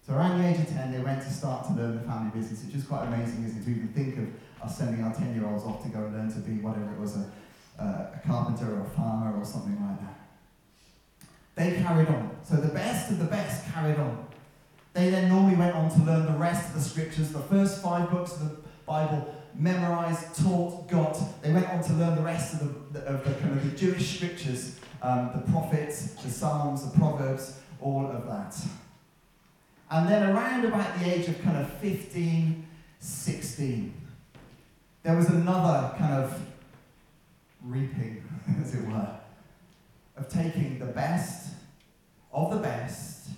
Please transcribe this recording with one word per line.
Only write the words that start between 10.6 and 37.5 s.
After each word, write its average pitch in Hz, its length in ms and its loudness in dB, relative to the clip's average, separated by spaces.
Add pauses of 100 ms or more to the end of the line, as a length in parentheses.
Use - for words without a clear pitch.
They 175 260 2
carried 160 280 6
on. 117 340 0
So - 140 2
the - 180 2
best - 380 0
of 165 80 0
the 160 60 2
best - 460 -4
carried 151 260 2
on. 127 280 -2 (680)
They 180 180 4
then 185 180 4
normally 190 280 8
went 170 200 4
on 160 140 2
to 160 120 6
learn 160 240 4
the 151 120 2
rest 170 300 0
of - 60 -8
the 143 60 -2
scriptures, 156 500 -2
the 143 80 -6
first 196 420 4
five 175 300 0
books 180 220 0
of 151 80 -8
the 151 160 -4 (300)
Bible, 151 460 0 (220)
memorized, 170 880 0
taught, 175 460 2
got. 156 540 2
They 151 100 2
went 175 160 4
on 170 160 0
to 151 100 2
learn 165 220 4
the 156 60 2
rest 160 320 -2
of 143 380 -4
the, 143 60 -8
the, - 80 -8
of 139 180 -2
the 139 100 2
kind - 180 0
of 139 180 0
the - 60 -6
Jewish - 400 2
scriptures, - 640 -4 (240)
um, 123 320 2
the - 180 0
prophets, - 640 0
the - 160 -10
Psalms, 143 600 -2
the 156 80 6
Proverbs, 139 600 0 (220)
all 139 260 -2
of 113 200 -6
that. 104 300 -8 (1300)
And 165 180 4
then 202 220 6
around 240 340 2
about 196 340 0
the 175 140 2
age 170 160 2
of 165 140 -2
kind 160 140 4
of 139 180 -2
fifteen, 165 920 0 (340)
sixteen, - 920 -4 (1080)
there 165 140 4
was 170 120 6
another 170 680 4
kind 147 160 4
of 135 260 0 (1200)